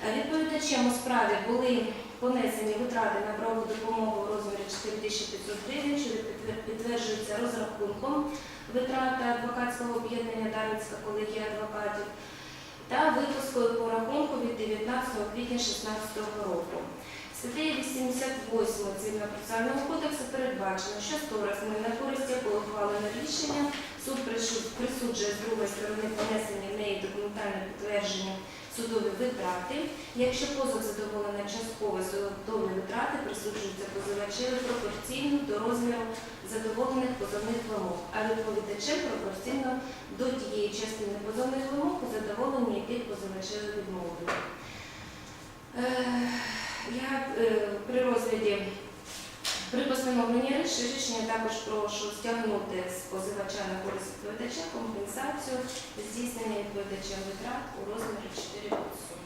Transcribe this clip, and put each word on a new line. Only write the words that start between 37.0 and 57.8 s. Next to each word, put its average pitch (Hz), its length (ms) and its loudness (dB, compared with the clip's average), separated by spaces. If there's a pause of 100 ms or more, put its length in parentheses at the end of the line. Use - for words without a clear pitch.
позовних 214 480 0
вимог, 185 300 0 (160)
а - 20 0 (120)
відповідачем 214 800 2
пропорційно 247 640 0 (480)
до 254 60 2 (160)
тієї 208 280 0
частини 208 480 -2 (100)
позовних 262 440 2
вимог, 285 240 2 (100)
у - 100 -2
задоволенні 226 680 2
яких 240 180 -2 (100)
позивачеві 196 680 -4
відмовлено. 175 560 -4 (1500)
Е, 247 40 2 (1200)
я, 269 40 -2 (300)
е, 214 300 6 (180)
при 254 160 4
розгляді, 220 600 4 (1080)
при 247 140 2
постановленні 247 640 4
ріш-, 277 460 2
рішення 226 280 0 (100)
також 220 240 0
прошу 208 540 0
стягнути 214 680 0 (200)
з - 20 -4 (120)
позивача 196 520 -2 (100)
на 190 120 -2
користь 190 280 -4
відповідача 240 500 -6 (120)
компенсацію 247 840 -2 (520)
здійснення 226 520 -2
відповідачем 196 680 -4
витрат 190 360 -4 (140)
у - 20 -8 (100)